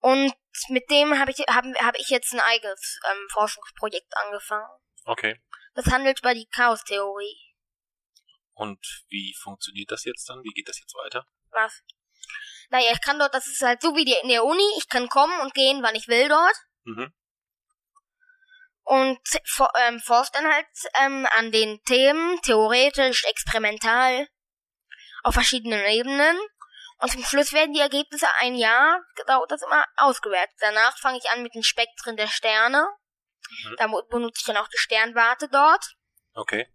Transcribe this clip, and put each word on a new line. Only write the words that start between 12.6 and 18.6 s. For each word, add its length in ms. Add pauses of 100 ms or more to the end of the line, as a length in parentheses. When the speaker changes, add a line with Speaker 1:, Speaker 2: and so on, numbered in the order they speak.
Speaker 1:
Naja, 220
ich 100
kann 160
dort, 160
das 120
ist 140
halt 220
so 120
wie 120
die, 160
in 60
der 160
Uni, 200 (140)
ich 100
kann 220
kommen 300
und 120
gehen, 300
wann 120
ich 140
will 220
dort. 260 (280)
Speaker 2:
Mhm. 280 (1700)